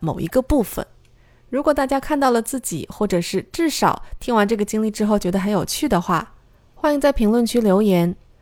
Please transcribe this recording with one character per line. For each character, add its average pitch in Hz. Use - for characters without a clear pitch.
某 160
一 -
个 254
部 262
分。 -
如 269
果 302
大 277
家 269
看 294
到 269
了 233
自 262
己， -
或 -
者 180
是 -
至 330
少 -
听 240
完 202
这 226
个 208
经 214
历 220
之 214
后 208
觉 180
得 190
很 196
有 175
趣 -
的 220
话， 170
欢 302
迎 285
在 277
评 214
论 233
区 240
留 202
言。 180